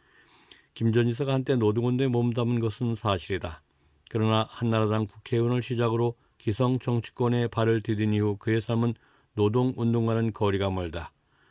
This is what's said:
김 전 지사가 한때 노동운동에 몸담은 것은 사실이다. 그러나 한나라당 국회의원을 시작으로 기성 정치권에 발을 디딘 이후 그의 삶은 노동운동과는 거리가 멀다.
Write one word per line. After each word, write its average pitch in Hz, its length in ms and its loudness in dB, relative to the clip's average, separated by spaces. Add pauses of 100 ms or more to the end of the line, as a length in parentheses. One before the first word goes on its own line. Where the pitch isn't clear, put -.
(760)
김 113 160 0
전 117 160 2
지사가 131 260 -2
한때 131 220 0
노동운동에 120 540 2
몸담은 120 500 0
것은 113 380 -2
사실이다. 92 680 -4 (460)
그러나 110 420 2
한나라당 110 560 0
국회의원을 120 560 -2
시작으로 117 540 -2 (200)
기성 123 440 0
정치권에 120 680 0
발을 113 360 0
디딘 107 300 0
이후 104 260 2
그의 113 220 0
삶은 117 340 0 (400)
노동운동과는 113 1000 0
거리가 98 380 0
멀다. 82 420 -6 (380)